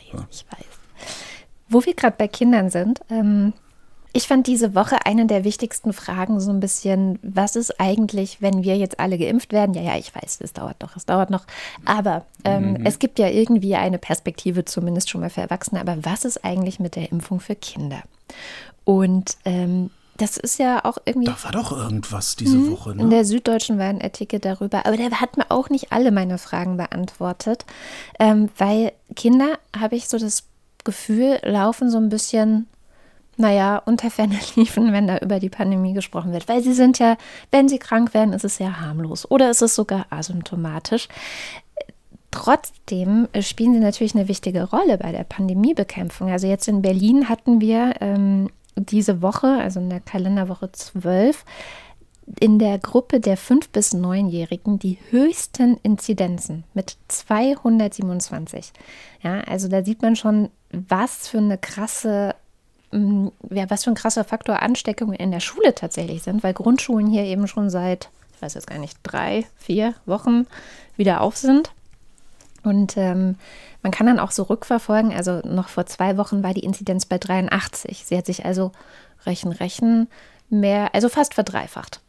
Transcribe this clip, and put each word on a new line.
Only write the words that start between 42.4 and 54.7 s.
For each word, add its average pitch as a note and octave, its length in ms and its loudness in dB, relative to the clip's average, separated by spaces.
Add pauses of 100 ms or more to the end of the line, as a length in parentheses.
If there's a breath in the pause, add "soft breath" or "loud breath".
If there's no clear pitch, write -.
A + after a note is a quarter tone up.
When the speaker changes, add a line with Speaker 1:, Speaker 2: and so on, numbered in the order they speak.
Speaker 1:
äh, G#3 100 -2
spielen A3+ 320 2
sie A3+ 60 4
natürlich G#3 340 2
eine G3 140 2
wichtige F#3 420 -2
Rolle C#4 260 2
bei F3+ 140 -4
der - 140 -6
Pandemiebekämpfung. F#3+ 1040 -2
Also F#3 160 -2
jetzt G3 220 -2
in G3+ 120 2
Berlin G#3 480 4
hatten A#3 320 4
wir, A3+ 400 2
ähm, G3 480 2 (300)
diese G3 440 0
Woche, G3+ 240 0
also F#3+ 340 0
in F3+ 80 -4
der F3+ 120 -6
Kalenderwoche F#3 720 -2
zwölf, F#3+ 760 0 (920 loud breath)
in G#3+ 200 6
der G3+ 200 2
Gruppe B3+ 420 2
der F#3+ 180 2
fünf - 320 2
bis G#3 240 0
neunjährigen F3+ 840 -2